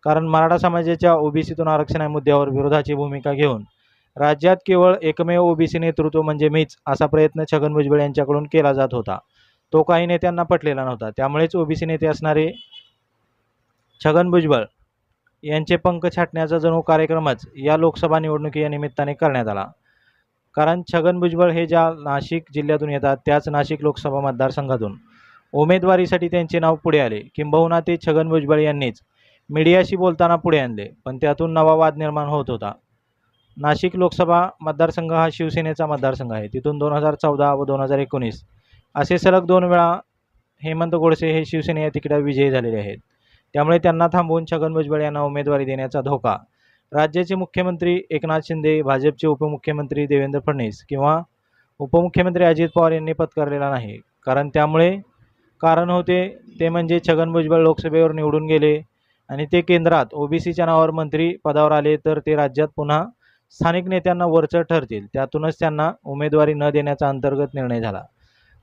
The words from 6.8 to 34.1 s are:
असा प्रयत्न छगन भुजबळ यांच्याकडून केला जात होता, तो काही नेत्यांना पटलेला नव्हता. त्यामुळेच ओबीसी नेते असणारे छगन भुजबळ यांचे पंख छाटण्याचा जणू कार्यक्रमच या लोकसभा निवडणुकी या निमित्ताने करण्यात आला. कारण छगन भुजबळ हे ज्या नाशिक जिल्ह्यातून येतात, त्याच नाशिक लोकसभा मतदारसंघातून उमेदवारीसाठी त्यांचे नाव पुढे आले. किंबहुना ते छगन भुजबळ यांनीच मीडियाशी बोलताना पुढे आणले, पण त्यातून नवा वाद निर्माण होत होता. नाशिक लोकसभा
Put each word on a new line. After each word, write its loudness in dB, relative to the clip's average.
असा 0
प्रयत्न 2
छगन 0
भुजबळ 2
यांच्याकडून -2
केला 2
जात 0
होता, -6
तो 4
काही 2
नेत्यांना 0
पटलेला -2
नव्हता. -6
त्यामुळेच -2
ओबीसी -2
नेते -2
असणारे 0
छगन 4
भुजबळ 2
यांचे -2
पंख -2
छाटण्याचा -2
जणू 0
कार्यक्रमच 0
या 0
लोकसभा 2
निवडणुकी -4
या -2
निमित्ताने -6
करण्यात 0
आला. -6
कारण 2
छगन 2
भुजबळ 2
हे -2
ज्या 2
नाशिक -6
जिल्ह्यातून -2
येतात, 0
त्याच 0
नाशिक -2
लोकसभा -2
मतदारसंघातून -4
उमेदवारीसाठी 2
त्यांचे -2
नाव 2
पुढे 2
आले. -2
किंबहुना 2
ते -2
छगन 2
भुजबळ 2
यांनीच -2
मीडियाशी 4
बोलताना 2
पुढे 2
आणले, -6
पण -10
त्यातून -2
नवा 6
वाद 2
निर्माण -4
होत -2
होता. -6
नाशिक -2
लोकसभा 2